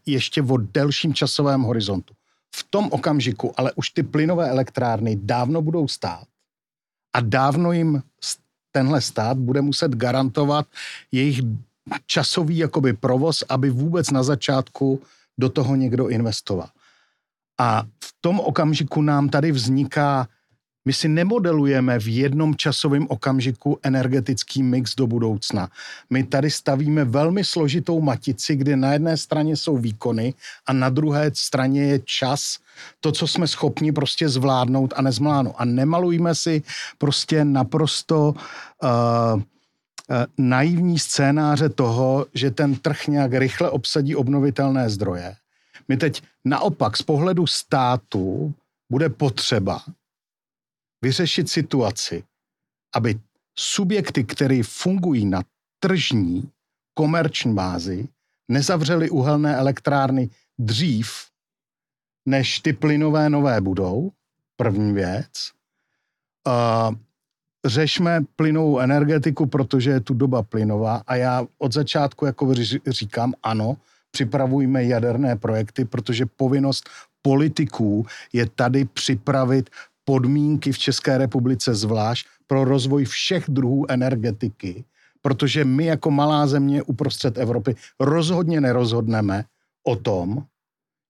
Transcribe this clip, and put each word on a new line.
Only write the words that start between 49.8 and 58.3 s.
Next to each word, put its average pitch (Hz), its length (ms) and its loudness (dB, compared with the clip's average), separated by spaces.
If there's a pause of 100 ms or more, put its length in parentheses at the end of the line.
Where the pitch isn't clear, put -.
vyřešit 139 480 0
situaci, 110 720 -2 (720)
aby 113 240 0 (400)
subjekty, 196 640 -2
které 131 400 0
fungují 175 640 0
na 95 180 0 (360)
tržní, 127 720 0 (440)
komerční 160 600 0
bázi, 92 540 -4 (440)